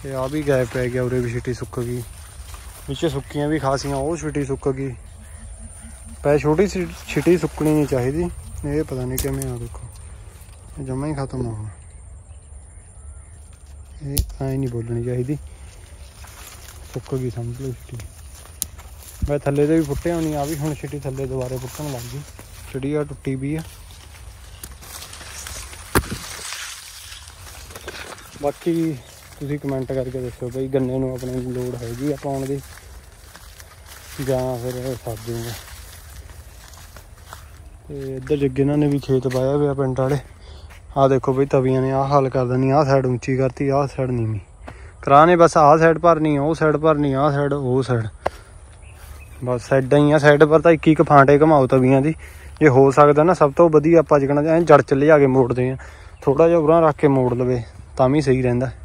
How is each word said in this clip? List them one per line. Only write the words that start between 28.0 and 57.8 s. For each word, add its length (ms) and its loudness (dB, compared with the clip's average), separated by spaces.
ਬਾਕੀ 560 -4
ਤੁਸੀਂ 200 -6
comment 320 -6
ਕਰਕੇ 300 -6
ਦੱਸੋ 280 -10
ਬਈ 200 -8
ਗੰਨੇ 300 -2
ਨੂੰ 140 -4
ਆਪਣੇ 200 -10
ਨੂੰ 200 -6
ਲੋੜ 220 -8
ਹੈਗੀ 360 -6
ਆ 120 -2
ਪਾਉਣ 220 -6
ਦੀ 140 -6
ਜਾਂ 360 -4
ਫਿਰ 200 -8
ਇਹ 180 -8
ਸਰ 200 -10
ਜੂਗਾ। 240 -8
ਤੇ 280 -10
ਇੱਧਰ 220 -2
ਜੱਗੇ 240 0
ਇਹਨਾਂ 160 2
ਨੇ 100 2
ਵੀ 120 0
ਖੇਤ 280 0
ਵਾਹਿਆ 280 0
ਹੋਇਆ 180 0
ਪਿੰਡ 260 -2
ਵਾਲੇ। 180 0
ਆਹ 120 6
ਦੇਖੋ 240 2
ਬਈ 120 2
ਤਵੀਆਂ 360 2
ਨੇ 100 0
ਆਹ 160 0
ਹਾਲ 220 2
ਕਰ 160 0
ਦੇਣੀ, 240 0
ਆਹ 160 4
side 200 2
ਉੱਚੀ 320 -2
ਕਰਤੀ, 320 -2
ਆਹ 180 0
side 240 -6
ਨੀਵੀਂ 280 -4
ਕਰਾ 240 8
ਨੇ। 100 6
ਬਸ 220 6
ਆਹ 200 8
side 220 4
ਭਰਨੀ, 380 2
ਉਹ 180 0
side 220 2
ਭਰਨੀ, 360 2
ਆਹ 180 2
side, 220 0
ਉਹ 300 0
side, 240 -2
ਬਸ 260 -4
ਸਾਈਡਾਂ 300 4
ਹੀ 120 4
ਆ। 60 4
side 260 6
ਪਰ 180 6
ਤਾਂ 100 6
ਇੱਕ 160 2
ਇੱਕ 160 4
ਫਾਂਟੇ 360 8
ਘੁਮਾਓ 280 6
ਤਵੀਆਂ 340 4
ਦੀ, 120 0
ਜੇ 100 6
ਹੋ 220 8
ਸਕਦਾ 320 6
ਨਾ। 120 4
ਸਭ 180 2
ਤੋਂ 160 6
ਵਧੀਆ 300 6
ਆਪਾਂ 200 4
ਜਿਕਣਾ 220 0
ਐਂ 100 4
ਜੜ 200 8
ਚ 120 0
ਲਿਆ 260 6
ਕੇ 100 6
ਮੋੜਦੇ 420 2
ਆ, 60 -6
ਥੋੜ੍ਹਾ 260 4
ਜਿਹਾ 120 4
ਉਰਾਂ 220 4
ਰੱਖ 160 4
ਕੇ 100 2
ਮੋੜ 260 2
ਲਵੇ 300 -2